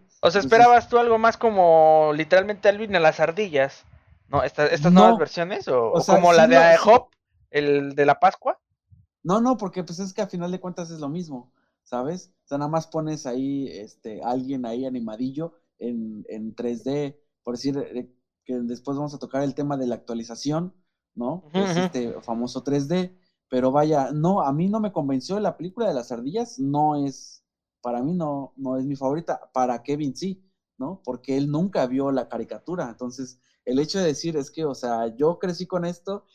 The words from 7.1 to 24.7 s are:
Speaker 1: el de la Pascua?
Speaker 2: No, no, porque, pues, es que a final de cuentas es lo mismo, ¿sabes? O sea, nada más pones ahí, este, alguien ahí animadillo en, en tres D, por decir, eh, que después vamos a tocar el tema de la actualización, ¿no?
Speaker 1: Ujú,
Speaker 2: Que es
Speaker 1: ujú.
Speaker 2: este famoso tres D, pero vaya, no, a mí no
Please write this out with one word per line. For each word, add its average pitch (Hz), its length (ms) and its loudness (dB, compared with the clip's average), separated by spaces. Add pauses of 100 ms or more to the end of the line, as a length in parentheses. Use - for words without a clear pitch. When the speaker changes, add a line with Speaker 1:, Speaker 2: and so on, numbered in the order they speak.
Speaker 1:
el 143 440 0
de 143 100 4
la 143 140 4
Pascua? 220 400 0 (640)
Speaker 2:
No, 190 180 0
no, 247 160 2
porque, 185 260 -8
pues, 170 160 -14
es 190 140 -10
que 214 80 -4
a 196 60 -4
final 180 240 -8
de 185 80 -8
cuentas 180 320 -12
es 160 80 -14
lo 143 100 -8
mismo, 151 420 -10 (320)
¿sabes? 139 480 -8 (140)
O - 20 -20
sea, 139 100 -8
nada 147 140 -6
más 160 160 -4
pones 156 380 -8
ahí, 135 440 -6
este, 104 540 -16
alguien 127 420 -6
ahí 120 200 -6
animadillo 127 680 -8 (260)
en, 113 500 -10
en 110 260 -10
tres 120 280 -6
D, 139 360 -6 (240)
por 120 120 -8
decir, 139 220 -4
eh, 113 320 -10 (360)
que 127 160 -6
después 123 360 -6
vamos 143 160 -8
a 139 60 -14
tocar 135 240 -6
el 135 120 -4
tema 143 220 -4
de 131 100 -4
la 120 80 -4
actualización, 120 800 -8 (420)
¿no? 127 200 -6 (100)
Speaker 1:
Ujú, 147 80 -20
Speaker 2:
Que 190 100 0
es 190 80 -2
Speaker 1:
ujú. 170 140 0
Speaker 2:
este 123 360 -6
famoso 123 420 -8
tres 143 240 -2
D, 180 300 -4 (320)
pero 127 220 0
vaya, 147 400 2
no, 170 300 0
a 139 100 0
mí 165 180 0
no 220 100 -2